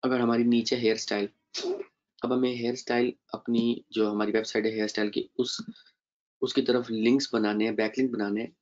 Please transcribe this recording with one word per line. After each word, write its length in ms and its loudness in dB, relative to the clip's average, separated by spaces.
अगर 160 0
हमारी 240 2
नीचे 320 2
हेयर 200 2
स्टाइल, 320 -2
अब 80 0
हमें 220 2
हेयर 200 -2
स्टाइल 400 0
अपनी 580 0
जो 180 2
हमारी 220 0
वेबसाइट 320 -2
है 80 0
हेयर 160 -2
स्टाइल 220 -2
की, 280 -4
उस, 280 -2
उसकी 220 0
तरफ 280 2
लिंक्स 420 2
बनाने 320 2
हैं, 100 0
बैकलिंक 360 0
बनाने 300 -2
हैं 220 -8